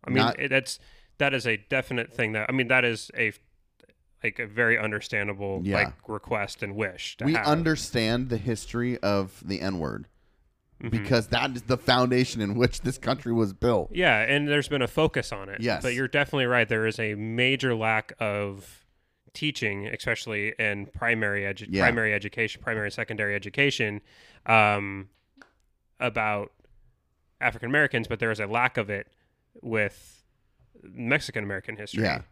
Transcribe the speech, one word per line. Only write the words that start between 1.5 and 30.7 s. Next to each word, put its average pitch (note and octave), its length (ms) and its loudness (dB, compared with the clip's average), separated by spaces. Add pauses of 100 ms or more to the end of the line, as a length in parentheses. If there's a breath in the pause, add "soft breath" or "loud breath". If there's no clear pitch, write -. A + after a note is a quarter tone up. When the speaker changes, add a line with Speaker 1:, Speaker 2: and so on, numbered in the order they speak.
Speaker 1:
definite B2+ 440 -2
thing A2 200 0
that, G#2+ 160 -2
I B2+ 40 -2
mean, C3 160 2
that B2+ 160 4
is A#2 340 -2
a, A2 140 0 (920)
like, A2 160 -4
a A#2 80 -6
very A2+ 320 2
understandable, G2+ 880 -4
Speaker 2:
Yeah. G2 100 2
Speaker 1:
like, - 340 -2
request G#2+ 540 -4
and G2+ 140 -8
wish G2 420 -6
to A#2+ 80 -8
Speaker 2:
We D3+ 80 4
Speaker 1:
have. A2 120 2
Speaker 2:
understand C3+ 840 2
the A#2 80 0
history A#2+ 600 -2
of G2 460 0
the F#2 140 -4
N-word D#2 460 -4 (760)
Speaker 1:
Mm-hmm. A#2 80 -6
Speaker 2:
because A2 380 2
that B2 260 -2
is A#2+ 80 -8
the A#2+ 140 2
foundation B2 640 4
in G2+ 160 0
which A#2+ 240 4
this - 180 -4
country A#2+ 340 -2
was A2 200 2
built. A2 420 2
Speaker 1:
Yeah, D#3+ 260 4
and C#3+ 280 2
there's D3 200 2
been C#3 140 0
a A#2+ 60 0
focus D3+ 440 0
on G2 160 -10
it. G2+ 120 -8
Speaker 2:
Yes. A2 220 0
Speaker 1:
But B2 120 -2
you're B2+ 140 -2
definitely C#3 380 2
right. A#2+ 220 4
There A2 180 2
is A2 120 -2
a G#2+ 160 -2
major B2 640 0
lack A2 420 0
of G2+ 680 -4 (500)
teaching, G#2 520 -4
especially A2 720 -4
in G2+ 280 -2
primary A2 560 0
edu-, G2 280 -6
Speaker 2:
Yeah. G3 140 4
Speaker 1:
primary A2+ 280 4
education, G#2 500 -2
primary A2 240 -2
and G2+ 60 -6
secondary G#2+ 440 -4
education, G#2 640 0 (460 soft breath)
um, G2+ 640 4 (920)
about G#2+ 500 -2 (880)
African A#2 300 -2
Americans, C3+ 380 2
but A2+ 100 -4
there A2+ 140 0
is G#2+ 80 -4
a G#2 60 -2
lack A#2+ 300 0
of G#2+ 140 -2
it G2+ 160 -6 (560)
with - 640 -4 (580)